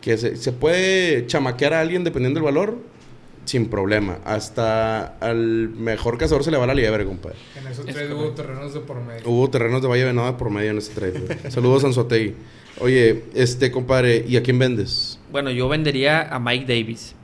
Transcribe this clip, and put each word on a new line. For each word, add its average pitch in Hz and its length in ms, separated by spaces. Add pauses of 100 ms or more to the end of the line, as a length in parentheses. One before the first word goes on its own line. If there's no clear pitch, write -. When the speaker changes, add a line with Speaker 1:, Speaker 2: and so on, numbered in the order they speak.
Speaker 1:
que 117 160
se, 113 200
se 127 160
puede 170 720
chamaquear 139 480
a 160 60
alguien 175 240
dependiendo 143 340
del 160 60
valor 175 320 (680)
sin 120 240
problema. 101 560
Hasta 110 960
al 113 500
mejor 113 480
cazador 151 260
se 165 80
le 151 60
va 123 100
la 135 60
liebre, 110 300
compadre. 92 320 (240)
Speaker 2:
En 131 60
esos 135 220
Speaker 3:
Es 135 60
Speaker 2:
trades 147 180
hubo 147 80
Speaker 3:
correcto. 151 220
Speaker 2:
terrenos 139 320
de 151 60
por 123 220
medio. 117 260
Speaker 1:
Hubo 123 220
terrenos 127 320
de 131 60
Valle 123 160
Venado 123 260
de 123 80
por 120 120
medio 104 200
en 107 80
ese 104 160
trade, 95 240
güey. 156 260
Speaker 2:
<laughs> 123 60
Speaker 1:
Saludos, 127 340
Anzoátegui. 117 500 (460)
Oye, 120 440 (100)
este, 123 380
compadre, 123 560
¿y 123 80
a 113 60
quién 123 160
vendes? 123 600 (140)
Speaker 3:
Bueno, 139 180
yo 127 180
vendería 151 540
a 151 160
Mike 123 340
Davis. 113 520